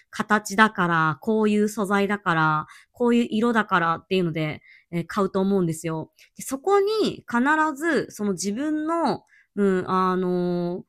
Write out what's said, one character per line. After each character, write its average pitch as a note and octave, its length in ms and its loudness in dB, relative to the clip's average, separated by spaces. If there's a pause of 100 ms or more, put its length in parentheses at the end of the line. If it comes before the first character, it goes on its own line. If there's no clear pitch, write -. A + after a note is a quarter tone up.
(100)
形 G#3+ 460 -4
だ G#3+ 140 6
か F#3+ 160 -2
ら、 D#3+ 340 0
こ A3 220 0
う G#3+ 80 2
い G#3 60 2
う G#3 120 2
素 G#3 180 -4
材 G3+ 220 2
だ G3+ 100 -2
か F3+ 160 -2
ら、 D#3 320 2 (260)
こ A#3+ 160 0
う A#3+ 80 4
い A#3+ 60 4
う A#3 80 -2
色 A#3 220 2
だ G#3+ 120 2
か F#3 160 2
ら E3 160 0
っ - 100 -12
て F#3+ 100 0
い F#3+ 40 2
う F3+ 40 2
の D#3+ 80 0
で、 D#3 300 -4 (280)
え E3+ 100 -4
ー、 E3 60 -4
買 G3 180 0
う F#3+ 60 0
と F#3+ 100 0
思 G3 180 2
う F#3 40 2
ん F3 40 0
で D#3+ 80 -2
す D#3+ 120 -8
よ。 D#3+ 260 -8 (240)
で、 G3+ 60 -14
そ C4+ 160 -6
こ G4 220 2
に G4+ 480 0
必 A#3+ 140 2 (320)
ず C#4 360 -2
そ - 140 -8
の G3+ 80 0
自 F#3 200 -4
分 D4+ 340 -4
の、 D#4+ 380 -2 (320)
う G3+ 80 2
ん、 F#3 240 2
あ F#3 280 0
の、 F3+ 720 -2